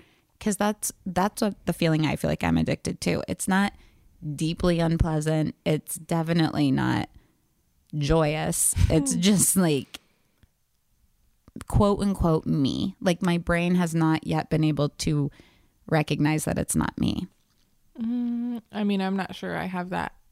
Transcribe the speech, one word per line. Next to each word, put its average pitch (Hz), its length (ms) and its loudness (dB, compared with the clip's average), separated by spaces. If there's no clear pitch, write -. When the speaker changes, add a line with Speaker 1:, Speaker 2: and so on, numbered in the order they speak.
Speaker 1:
'Cause 208 160 -2
that's, 208 360 -2
that's 185 380 -2
what 208 140 0
the 175 60 2
feeling 156 340 2
I - 80 -2
feel 156 160 -2
like - 140 -2
I'm 170 140 2
addicted - 440 -2
to. 170 240 -2
It's - 220 -6
not 196 240 2
deeply 165 420 0
unpleasant. 160 840 0
It's 156 320 -2
definitely 160 720 0
not 131 380 0
joyous. 156 760 0
It's 160 260 2
Speaker 2:
<laughs> - 20 -2
Speaker 1:
just, 175 400 4
like, 160 420 0
quote 202 340 4
unquote 180 460 2
me. 147 540 0
Like, 175 200 0
my 175 180 0
brain 170 360 0
has 175 200 0
not 160 320 2
yet 156 220 -2
been 156 160 2
able 147 260 0
to 147 400 -2
recognize 151 560 0
that - 140 -2
it's - 180 -2
not - 220 -2
me. - 280 -2
Speaker 2:
Mm, 240 720 -4
I 214 140 -4
mean, 202 160 0
I'm 190 160 -2
not 190 180 -6
sure 175 220 -8
I 165 80 -4
have 180 260 -6
that 175 220 -4